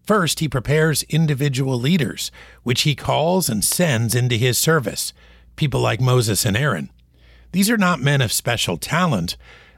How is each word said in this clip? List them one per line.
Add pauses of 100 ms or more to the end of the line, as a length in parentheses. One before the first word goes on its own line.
First,
he
prepares
individual
leaders, (320)
which
he
calls
and
sends
into
his
service, (420)
people
like
Moses
and
Aaron. (640)
These
are
not
men
of
special
talent. (400)